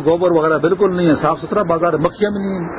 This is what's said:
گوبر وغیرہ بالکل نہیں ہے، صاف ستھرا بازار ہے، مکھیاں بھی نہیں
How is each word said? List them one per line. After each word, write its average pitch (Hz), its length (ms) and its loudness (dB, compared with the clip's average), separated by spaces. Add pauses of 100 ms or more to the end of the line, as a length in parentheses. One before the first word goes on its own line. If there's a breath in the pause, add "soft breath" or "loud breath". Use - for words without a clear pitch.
گوبر 170 280 2
وغیرہ 160 260 2
بالکل 180 380 0
نہیں 175 120 2
ہے، 151 60 4
صاف 151 280 0
ستھرا 175 200 -2
بازار 170 300 0
ہے، 151 60 0
مکھیاں 175 320 -2
بھی 202 80 -4
نہیں 190 300 -6 (100)